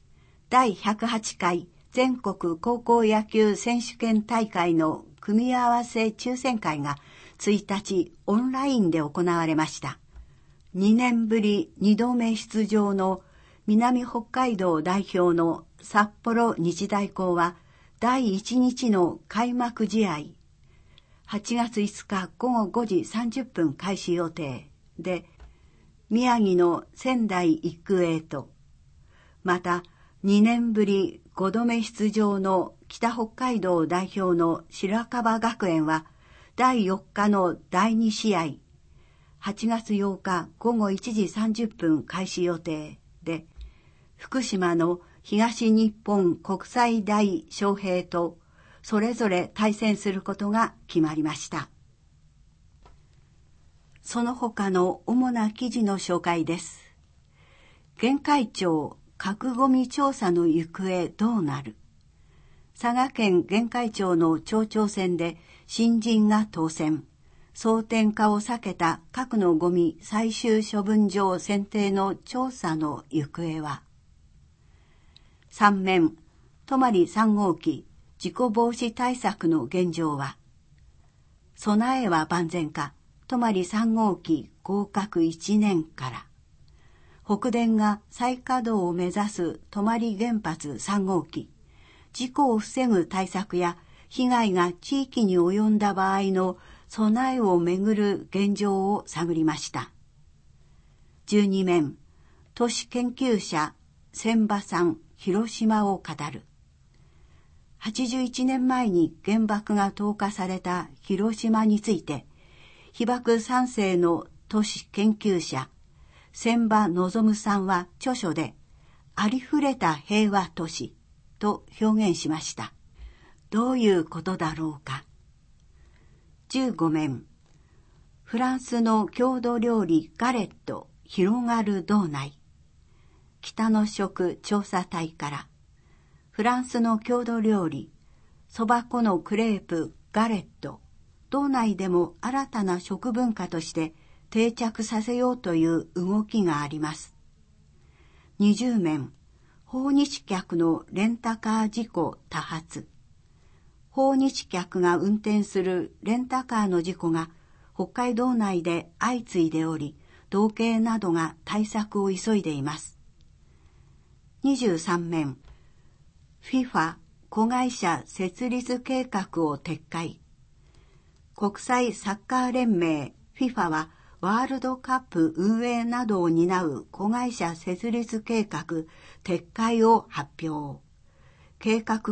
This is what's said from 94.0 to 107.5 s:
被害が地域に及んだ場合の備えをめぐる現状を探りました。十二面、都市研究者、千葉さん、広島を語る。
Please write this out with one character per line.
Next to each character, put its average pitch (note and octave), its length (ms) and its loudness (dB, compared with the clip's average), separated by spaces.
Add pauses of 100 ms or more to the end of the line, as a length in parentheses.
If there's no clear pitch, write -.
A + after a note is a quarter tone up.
被 B3+ 200 0
害 A#3 240 4
が F3 200 2
地 C#4 300 -4
域 B3+ 220 0
に F#3 140 4
及 G3 300 4
ん G#3+ 100 4
だ G3+ 160 0
場 F#3+ 200 0
合 G3 180 0
の F#3 260 0 (300)
備 A#3+ 480 0
え B3 40 0
を F#3 200 4
め F3 180 2
ぐ G#3 160 2
る G3+ 360 0
現 G3+ 240 0
状 G3 380 0
を - 140 -2
探 E3+ 260 -4
り D#3+ 120 2
ま D#3 120 2
し - 140 -10
た。 B2 200 -8 (1400)
十 G#3 200 4
二 F#3+ 160 2
面、 F3 340 2 (580)
都 A#3 140 0
市 - 200 -8
研 B3 240 -2
究 B3 260 0
者、 D#3 360 -4 (380)
千 A3 360 2
葉 G3+ 120 -2
さ F3 220 -2
ん、 E3 160 2 (160)
広 G#3+ 400 -2
島 A3 320 2
を F#3+ 120 0
語 D3+ 340 -10
る。 A#2 100 -14 (1400)